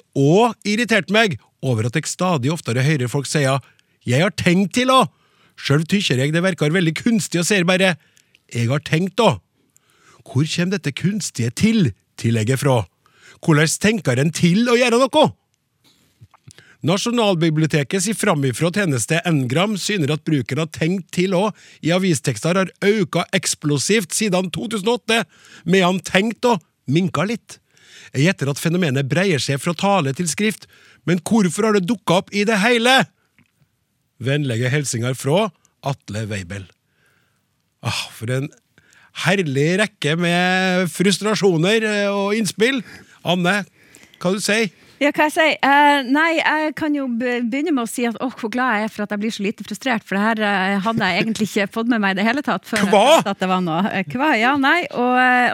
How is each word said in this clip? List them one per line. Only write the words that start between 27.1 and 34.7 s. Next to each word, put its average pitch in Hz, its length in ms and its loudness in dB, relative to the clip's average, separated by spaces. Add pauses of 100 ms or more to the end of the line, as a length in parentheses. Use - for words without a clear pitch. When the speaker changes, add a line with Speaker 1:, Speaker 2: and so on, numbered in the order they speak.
Speaker 1:
litt. - 320 -10 (520)
Jeg 143 160 2
gjetter 147 240 -2
at - 80 -6
fenomenet 156 480 0
breier 165 320 0
seg 139 240 -4
fra 175 120 -4
tale 190 400 0
til 180 120 -6
skrift, 208 400 -4 (400)
men 175 120 2
hvorfor 208 480 0
har 208 80 2
det 185 120 0
dukket 185 280 0
opp 190 200 -2
i 208 120 0
det 220 160 0
hele? 247 380 4 (1200)
Vennlige 127 480 -2